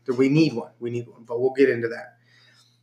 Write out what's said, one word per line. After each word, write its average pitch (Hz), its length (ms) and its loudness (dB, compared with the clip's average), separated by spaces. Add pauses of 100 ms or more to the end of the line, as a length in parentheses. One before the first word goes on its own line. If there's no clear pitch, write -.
that 131 80 -2
we 135 140 2
need 151 240 2
one, 117 260 -8
we 120 120 -8
need 120 180 -8
one, - 160 -20
but 120 160 -6
we'll 127 140 0
get 135 160 6
into 117 180 -4
that. - 300 -16 (640)